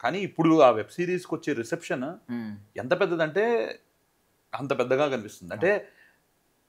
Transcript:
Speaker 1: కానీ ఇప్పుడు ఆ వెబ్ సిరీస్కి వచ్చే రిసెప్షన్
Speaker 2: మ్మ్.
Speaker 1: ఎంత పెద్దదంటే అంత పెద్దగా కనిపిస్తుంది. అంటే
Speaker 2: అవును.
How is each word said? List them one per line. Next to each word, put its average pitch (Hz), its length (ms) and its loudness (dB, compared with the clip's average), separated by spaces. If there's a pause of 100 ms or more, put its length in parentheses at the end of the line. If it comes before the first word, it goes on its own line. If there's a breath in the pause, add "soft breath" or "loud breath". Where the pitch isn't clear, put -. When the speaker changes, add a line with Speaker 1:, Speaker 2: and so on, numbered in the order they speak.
Speaker 1:
కానీ 147 180 -2
ఇప్పుడు 165 420 4
ఆ 131 80 10
వెబ్ 107 180 2
సిరీస్కి 175 480 -6
వచ్చే 156 180 -4
రిసెప్షన్ 139 500 -6
Speaker 2:
మ్మ్. 120 520 -10 (220)
Speaker 1:
ఎంత 123 220 -2
పెద్దదంటే 175 760 -2 (800)
అంత 131 240 -4
పెద్దగా 131 280 2
కనిపిస్తుంది. 104 460 -8
అంటే 139 160 0
Speaker 2:
అవును. 202 120 2 (880 soft breath)